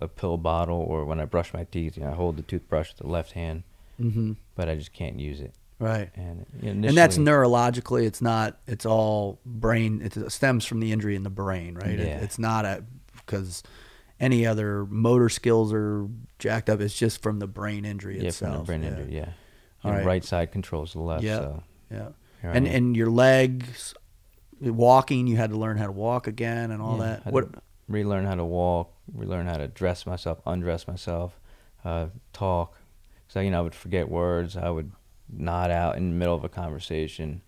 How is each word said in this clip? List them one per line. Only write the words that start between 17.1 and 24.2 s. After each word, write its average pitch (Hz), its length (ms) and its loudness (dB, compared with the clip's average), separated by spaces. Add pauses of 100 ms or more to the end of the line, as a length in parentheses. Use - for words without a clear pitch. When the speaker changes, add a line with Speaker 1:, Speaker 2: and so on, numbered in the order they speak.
Speaker 2:
from 104 160 -2
the 101 80 -6
brain 101 380 -6
injury 98 300 -8
Speaker 1:
Yeah, 95 80 -6
from 90 40 0
Speaker 2:
itself. 85 300 -4
Speaker 1:
the 80 80 -6
brain 80 180 -2
Speaker 2:
Yeah. 73 60 -4
Speaker 1:
injury, 69 260 -6
yeah. 78 140 -6 (540)
Speaker 2:
All 104 80 -2
Speaker 1:
And 101 80 2
Speaker 2:
right. 95 60 0
Speaker 1:
right 92 200 2
side 85 260 -2
controls 82 420 -6
the 80 80 -8
left, 82 220 -2
Speaker 2:
Yeah. 107 140 -2
Speaker 1:
so 73 260 -6 (260)
Speaker 2:
Yeah. 107 200 -10 (320)
Speaker 1:
here 85 100 -6
I - 60 -2
Speaker 2:
And, 131 100 4
Speaker 1:
am. 139 80 0
Speaker 2:
and 123 220 4
your 113 120 4
legs, 127 880 4 (640)